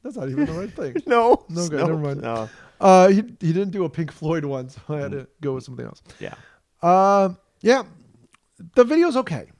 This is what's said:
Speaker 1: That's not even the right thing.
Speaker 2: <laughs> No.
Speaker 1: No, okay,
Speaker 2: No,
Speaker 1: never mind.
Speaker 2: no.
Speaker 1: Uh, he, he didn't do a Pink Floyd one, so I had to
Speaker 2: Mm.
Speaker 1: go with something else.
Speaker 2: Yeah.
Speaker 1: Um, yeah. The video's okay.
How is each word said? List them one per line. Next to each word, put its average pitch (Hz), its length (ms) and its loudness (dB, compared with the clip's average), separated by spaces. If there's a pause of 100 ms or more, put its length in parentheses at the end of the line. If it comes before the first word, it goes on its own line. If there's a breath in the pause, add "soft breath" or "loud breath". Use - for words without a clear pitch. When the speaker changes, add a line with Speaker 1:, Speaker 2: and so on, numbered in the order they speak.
Speaker 1:
That's 247 140 -14
not 135 120 -10
even 143 160 -2
the 277 80 -8
right 190 180 -10
thing. 139 300 -10
Speaker 2:
<laughs> - 60 -14
No. 233 420 2
Speaker 1:
No, 170 120 -8
okay, 156 160 -6
Speaker 2:
No, 151 100 0
Speaker 1:
never 160 100 -2
mind. 143 240 -6
Speaker 2:
no. 113 280 -8 (300 soft breath)
Speaker 1:
Uh, 190 280 8
he, 196 80 6
he 202 380 -2
didn't 190 180 -4
do 190 140 -4
a 151 40 -6
Pink 160 220 -8
Floyd 160 340 -6
one, 131 240 -8
so - 100 -20 (100)
I 151 100 -6
had 139 120 -8
to 143 60 -10
Speaker 2:
Mm. 131 100 -14 (140)
Speaker 1:
go 143 140 -6
with 127 80 -12
something 123 220 -14
else. - 180 -20 (160)
Speaker 2:
Yeah. - 140 -14 (500 soft breath)
Speaker 1:
Um, 190 540 4 (240)
yeah. 240 220 2 (920)
The 247 80 8
video's 311 340 2
okay. 175 300 -6 (120)